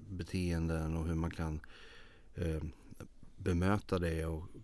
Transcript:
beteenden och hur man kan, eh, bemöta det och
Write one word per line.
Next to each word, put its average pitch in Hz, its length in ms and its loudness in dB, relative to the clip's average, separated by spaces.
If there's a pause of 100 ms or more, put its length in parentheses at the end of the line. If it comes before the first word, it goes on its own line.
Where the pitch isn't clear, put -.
beteenden 82 880 2
och 80 100 2
hur 82 80 4
man 82 160 2
kan, 80 300 -2 (760)
eh, 80 280 0 (760)
bemöta 92 600 4
det 82 280 2
och 82 160 -2 (220)